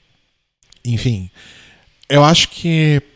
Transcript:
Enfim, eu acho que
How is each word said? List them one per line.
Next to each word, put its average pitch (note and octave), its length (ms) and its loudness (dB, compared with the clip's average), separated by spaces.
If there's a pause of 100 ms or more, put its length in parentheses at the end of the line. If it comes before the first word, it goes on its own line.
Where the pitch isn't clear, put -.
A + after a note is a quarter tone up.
(840)
Enfim, A2 460 -4 (800)
eu C#3+ 160 4
acho E3 240 2
que D#3 540 -2 (140)